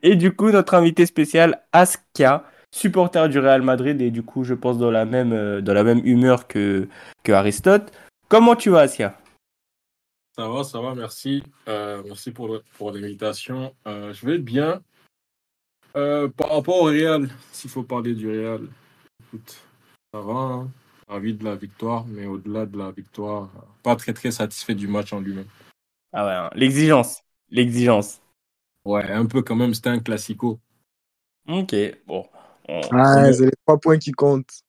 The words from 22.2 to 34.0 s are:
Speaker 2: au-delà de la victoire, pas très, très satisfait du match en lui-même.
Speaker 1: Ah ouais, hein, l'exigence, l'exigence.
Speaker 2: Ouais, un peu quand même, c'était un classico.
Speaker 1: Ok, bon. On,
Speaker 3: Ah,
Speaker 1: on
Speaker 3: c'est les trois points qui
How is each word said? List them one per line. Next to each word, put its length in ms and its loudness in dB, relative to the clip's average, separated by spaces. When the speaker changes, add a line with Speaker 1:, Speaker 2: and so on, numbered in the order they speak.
Speaker 2:
au-delà 380 -8
de 120 -14
la 140 -12
victoire, 580 -12
pas 140 2
très, 180 -10
très 180 -6
satisfait 440 -8
du 140 -8
match 240 -6
en 80 -10
lui-même. 260 -10
Speaker 1:
Ah 160 -4
ouais, 60 -2
hein, 200 -6
l'exigence, 680 2
l'exigence. 720 0
Speaker 2:
Ouais, 260 -2
un 140 -2
peu 160 -2
quand 160 -4
même, 160 0
c'était 160 -6
un 100 -2
classico. 600 -6
Speaker 1:
Ok, 280 -6
bon. 180 -10
On, 120 -8
Speaker 3:
Ah, 360 6
Speaker 1:
on 60 6
Speaker 3:
c'est 140 4
les 40 4
trois 140 4
points 180 4
qui 160 -4